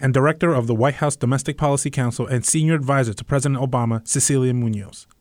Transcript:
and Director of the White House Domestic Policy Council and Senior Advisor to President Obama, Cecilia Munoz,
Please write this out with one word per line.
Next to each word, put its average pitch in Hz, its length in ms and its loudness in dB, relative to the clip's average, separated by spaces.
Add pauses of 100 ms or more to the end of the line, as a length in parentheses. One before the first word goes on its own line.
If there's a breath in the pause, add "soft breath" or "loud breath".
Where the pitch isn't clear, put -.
and 135 100 2
Director 156 400 2
of 123 140 0
the 117 80 0
White 127 220 2
House 147 200 -2
Domestic 135 440 -2
Policy 143 320 0
Council 123 340 -2
and 123 180 -2
Senior 160 300 2
Advisor 135 400 0
to - 100 -12
President 139 380 0
Obama, 120 460 0
Cecilia 131 440 0
Munoz, 113 540 -4 (160)